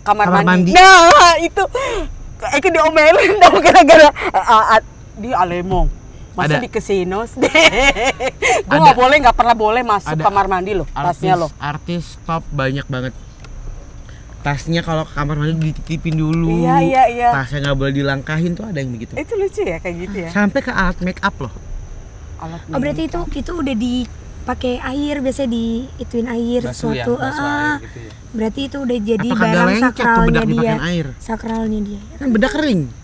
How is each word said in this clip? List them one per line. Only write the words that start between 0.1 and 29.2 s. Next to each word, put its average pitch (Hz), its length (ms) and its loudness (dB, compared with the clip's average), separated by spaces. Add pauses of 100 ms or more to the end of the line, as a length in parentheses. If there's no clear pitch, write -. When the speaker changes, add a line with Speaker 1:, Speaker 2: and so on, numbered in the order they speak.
Speaker 2:
Kamar 185 160 2
Speaker 1:
mandi. 180 300 2
Speaker 2:
mandi. - 20 -
Speaker 1:
Nah, 359 640 10
itu. 339 240 -2 (880)
Itu 277 160 0
diomelin 330 720 4
dong 370 240 6
gara-gara, 311 480 8 (240)
ah, 190 80 0 (320)
ah, 220 80 6 (320)
di 214 180 -12
Alemo. 175 600 0 (400)
Masa 151 240 0
Speaker 2:
Ada. 131 80 -2
Speaker 1:
di 175 40 -10
Kesinos 196 680 -4
<laughs> - 0 -
deh. 262 160 0 (1120)
Gue 196 80 -4
Speaker 2:
Ada. 294 80 4
Speaker 1:
nggak 277 160 8
boleh, 254 220 4
nggak 240 180 4
pernah 240 160 2
boleh 220 300 0
masuk 196 340 -2
Speaker 2:
Ada 156 80 -4
Speaker 1:
kamar 196 240 2
mandi 190 240 -4
loh, 175 160 -4
Speaker 2:
artis, 170 320 -4
Speaker 1:
tasnya 185 160 2
loh. 165 180 -2
Speaker 2:
artis 151 500 -8 (200)
top 165 240 -4
banyak 135 380 -4
banget. 127 260 -8 (1300)
Tasnya 151 400 -4
kalau 160 240 -4
ke - 80 -16
kamar 147 240 -4
mandi 156 320 -2
dititipin 160 480 -6
dulu. 160 400 -2
Speaker 1:
Iya, 170 240 2
iya, 262 260 2
iya. 240 300 0
Speaker 2:
Tasnya 135 260 -4
nggak 139 140 -2
boleh 139 160 -2
dilangkahin 143 600 -2
tuh 175 120 -8
ada 185 160 -6
yang 131 80 -6
begitu. 117 260 -10
Speaker 1:
Itu 302 220 -8
lucu 392 240 -4
ya 190 160 -4
kayak 175 240 -8
gitu 196 180 -8
ya. 170 120 -8
Speaker 2:
Sampai 202 300 0
ke 254 100 -8
alat 190 280 -2
make 180 220 -6
up 202 160 -4
loh. 120 160 -10 (840)
Speaker 1:
Alat 165 280 -14
Speaker 3:
Oh, 285 140 -6
berarti 294 240 -4
Speaker 1:
make - 80 -8
up. 339 160 -6
Speaker 3:
itu, 277 100 -8
itu 320 140 -8
udah 285 240 -4
dipakai 247 1040 -6
air, 285 380 -6
biasanya 262 320 -4
diituin 233 760 -6
air 240 360 -4
Speaker 4:
Basuh 240 280 -6
ya, 220 140 -4
Speaker 3:
sesuatu. 240 140 0
Speaker 4:
basuh 269 240 -6
Speaker 3:
Ah, 294 100 -4
Speaker 4:
air 294 320 -4
gitu - 160 -16
ya. 208 120 -16 (180)
Speaker 3:
berarti 220 320 -6
itu 277 160 -8
udah 247 240 -4
jadi 226 260 -2